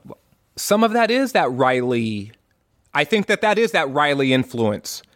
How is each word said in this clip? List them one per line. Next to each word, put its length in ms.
some 260
of 100
that 160
is 220
that 200
Riley, 800
I 120
think 220
that 140
that 180
is 120
that 200
Riley 420
influence. 720